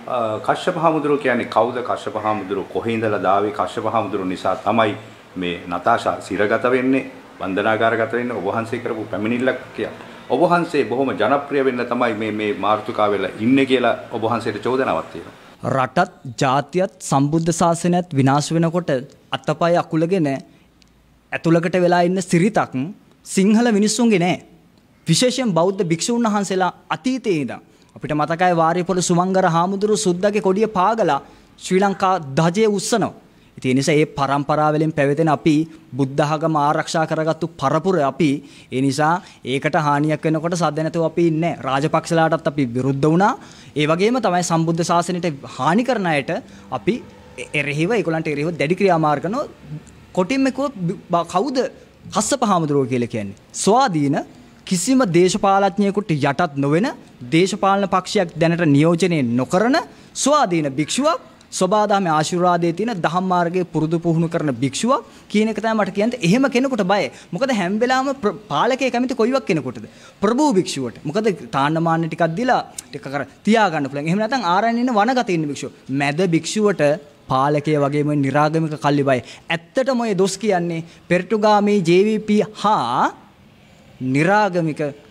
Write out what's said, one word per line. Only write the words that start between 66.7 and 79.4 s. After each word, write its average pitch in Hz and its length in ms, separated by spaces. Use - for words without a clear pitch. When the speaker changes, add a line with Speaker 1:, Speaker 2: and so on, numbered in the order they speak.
Speaker 2:
බය. 185 200
මොකද 254 240
හැම 196 280
වෙලාවම 262 360
ප්‍ර-, 202 300
පාලකයෙක් 240 480
කැමති 240 260
කොයිවක් 254 260
කෙනෙකුටද? 123 400
ප්‍රභූ 247 360
භික්ෂුවට. 135 480
මොකද 208 280
තාන්න 147 320
මාන්න 165 260
ටිකක් 160 240
දීලා 202 320
ටික - 280
කර 139 180
තියා 214 280
ගන්න 147 200
පුළුවන්. 143 200
එහෙම 196 120
නැත්නම් 214 260
ආරණ්‍ය 226 340
ඉන්න 254 120
වනගත 226 360
ඉන්න 160 180
භික්ෂුව. 135 240
මැද 143 380
භික්ෂුවට 170 560
පාලකය 147 520
වගේම 147 400
නිරාගමික 151 600
කල්ලි 143 260
බය. 131 160